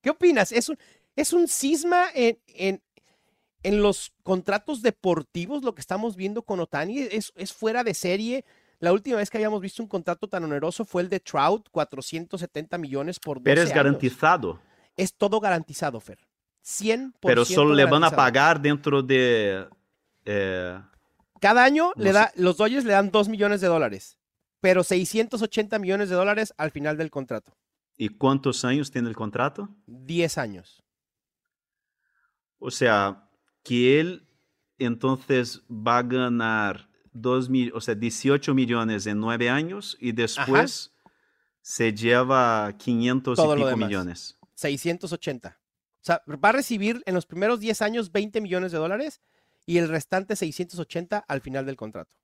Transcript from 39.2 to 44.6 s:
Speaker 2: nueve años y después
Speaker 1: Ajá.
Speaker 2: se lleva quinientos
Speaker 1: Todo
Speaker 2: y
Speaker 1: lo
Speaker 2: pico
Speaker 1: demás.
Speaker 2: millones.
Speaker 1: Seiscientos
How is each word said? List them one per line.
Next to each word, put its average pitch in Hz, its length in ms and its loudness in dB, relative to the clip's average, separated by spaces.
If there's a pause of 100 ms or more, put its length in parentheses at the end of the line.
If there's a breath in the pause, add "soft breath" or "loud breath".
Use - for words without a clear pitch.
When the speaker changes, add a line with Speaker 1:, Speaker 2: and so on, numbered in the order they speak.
Speaker 2:
nueve 117 300 0
años 165 500 -4
y 123 120 -4
después 135 800 0 (120)
Speaker 1:
Ajá. - 100 -20 (460)
Speaker 2:
se - 320 -2
lleva 117 840 2
quinientos 123 580 0
Speaker 1:
Todo 151 180 4
Speaker 2:
y 143 40 0
Speaker 1:
lo 139 80 2
Speaker 2:
pico - 20 0
Speaker 1:
demás. 120 200 -2
Speaker 2:
millones. 90 500 -8 (160)
Speaker 1:
Seiscientos 160 580 -6